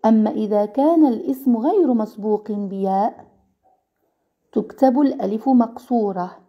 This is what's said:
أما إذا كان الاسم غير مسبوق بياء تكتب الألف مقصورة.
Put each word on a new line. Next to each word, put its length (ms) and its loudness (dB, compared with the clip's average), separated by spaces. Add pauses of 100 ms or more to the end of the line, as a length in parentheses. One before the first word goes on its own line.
أما 260 4
إذا 360 -2
كان 400 2
الاسم 500 -2
غير 380 2
مسبوق 580 -4
بياء 720 -4 (1300)
تكتب 480 0
الألف 480 -2
مقصورة. 920 -2 (100)